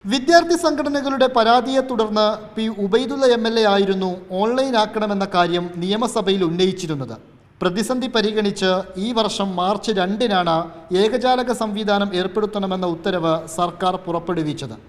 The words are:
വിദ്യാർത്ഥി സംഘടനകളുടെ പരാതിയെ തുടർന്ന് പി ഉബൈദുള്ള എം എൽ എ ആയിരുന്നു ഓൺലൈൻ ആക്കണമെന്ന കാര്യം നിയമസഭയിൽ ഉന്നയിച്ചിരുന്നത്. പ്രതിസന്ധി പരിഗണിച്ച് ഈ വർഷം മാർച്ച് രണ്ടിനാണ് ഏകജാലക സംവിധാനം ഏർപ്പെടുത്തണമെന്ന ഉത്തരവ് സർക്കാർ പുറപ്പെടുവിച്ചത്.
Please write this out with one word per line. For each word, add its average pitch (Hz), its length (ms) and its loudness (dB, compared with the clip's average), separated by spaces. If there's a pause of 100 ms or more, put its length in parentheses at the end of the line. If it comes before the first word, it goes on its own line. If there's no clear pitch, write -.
(120)
വിദ്യാർത്ഥി 339 500 4
സംഘടനകളുടെ 285 720 0
പരാതിയെ 247 560 4
തുടർന്ന് 214 340 0 (300)
പി 220 100 -2 (200)
ഉബൈദുള്ള 254 400 0 (120)
എം 226 120 -2
എൽ 226 120 -2
എ 220 120 4
ആയിരുന്നു 190 360 2 (320)
ഓൺലൈൻ 254 400 0
ആക്കണമെന്ന 214 540 -2
കാര്യം 175 300 2 (180)
നിയമസഭയിൽ 202 680 0
ഉന്നയിച്ചിരുന്നത്. 160 680 -2 (460)
പ്രതിസന്ധി 226 540 -2
പരിഗണിച്ച് 208 560 0 (340)
ഈ 226 40 -2 (100)
വർഷം 202 300 0 (100)
മാർച്ച് 196 320 0 (100)
രണ്ടിനാണ് 185 560 2 (460)
ഏകജാലക 247 500 2 (100)
സംവിധാനം 202 480 0 (100)
ഏർപ്പെടുത്തണമെന്ന 190 760 -2
ഉത്തരവ് 165 400 0 (220)
സർക്കാർ 180 400 0 (100)
പുറപ്പെടുവിച്ചത്. 165 680 -4 (120)